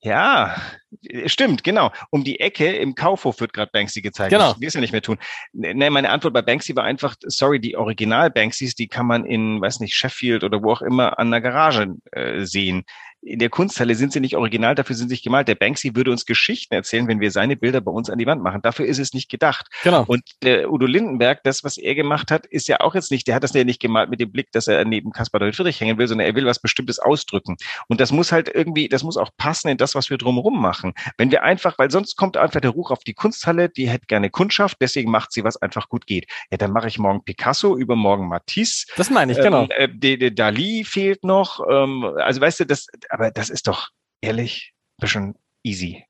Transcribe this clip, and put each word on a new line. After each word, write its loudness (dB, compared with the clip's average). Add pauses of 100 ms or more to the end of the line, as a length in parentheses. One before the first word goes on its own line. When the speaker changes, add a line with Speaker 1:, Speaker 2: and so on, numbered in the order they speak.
Speaker 1:
ja, 2 (680)
stimmt, 0
genau. 4 (200)
Um 0
die -4
Ecke 2
im -2
Kaufhof -2
wird -4
grad -4
Banksy -2
gezeigt. -2
Speaker 2:
Genau. 6
Speaker 1:
Das -6
wirst -6
du -2
nicht -2
mehr 0
tun. -2 (380)
N-, -4
nee, 4
meine 2
Antwort 0
bei 4
Banksy -2
war 0
einfach, -4 (100)
sorry, 0
die -6
Original-Banksys, 0
die -4
kann -2
man 0
in, -2
weiß -2
nicht, -6
Sheffield -2
oder 0
wo 2
auch -2
immer 2
an 2
der 2
Garage, 2 (180)
äh, -4
sehen. -2 (420)
In -8
der 2
Kunsthalle 0
sind 0
sie -2
nicht -2
original, 2
dafür -2
sind -6
sie -2
nicht -10
gemalt. 2
Der 4
Banksy -2
würde 2
uns -2
Geschichten -2
erzählen, 0
wenn 2
wir 2
seine 2
Bilder 2
bei -4
uns -4
an -4
die 0
Wand 0
machen. -2
Dafür 0
ist -2
es -6
nicht -8
gedacht. 0 (160)
Speaker 2:
Genau. 6
Speaker 1:
Und 2 (200)
der 4
Udo 2
Lindenberg, 2
das, -2
was -6
er -2
gemacht -2
hat, 0
ist -6
ja 4
auch 2
jetzt -4
nicht, -2
der 0
hat 0
das -2
ja 4
nicht 0
gemalt 2
mit -4
dem -2
Blick, -6
dass 0
er 4
neben -2
Caspar -4
David 0
Friedrich -2
hängen 0
will, 2
sondern 0
er 0
will 0
was 2
Bestimmtes -4
ausdrücken. 0 (320)
Und 0
das 4
muss 2
halt 2
irgendwie, 0
das 0
muss -6
auch -2
passen -2
in 0
das, 0
was -2
wir -4
drumherum 0
machen. -2 (240)
Wenn 4
wir 4
einfach, 2
weil 4
sonst 0
kommt 0
einfach 2
der 2
Ruch -6
auf -4
die -8
Kunsthalle, 0
die -2
hätte -2
gerne 2
Kundschaft, 0
deswegen -2
macht 2
sie, -4
was 0
einfach -4
gut -8
geht. -4 (240)
Ja, -4
dann 0
mache 0
ich -8
morgen 0
Picasso, 0
übermorgen 2
Matisse. -4 (120)
Speaker 2:
Das 0
meine 4
ich, 0
Speaker 1:
Ähm, 6
Speaker 2:
genau. 4
Speaker 1:
äh, 2
D-, 0
D-, 2
Dali 0
fehlt -2
noch. 2 (100)
Ähm, 2 (140)
also 2
weißt 2
du, 0
das, -2 (220)
aber -2
das -6
ist -4
doch -4 (320)
ehrlich -6 (260)
ein -8
bisschen -4 (280)
easy. -8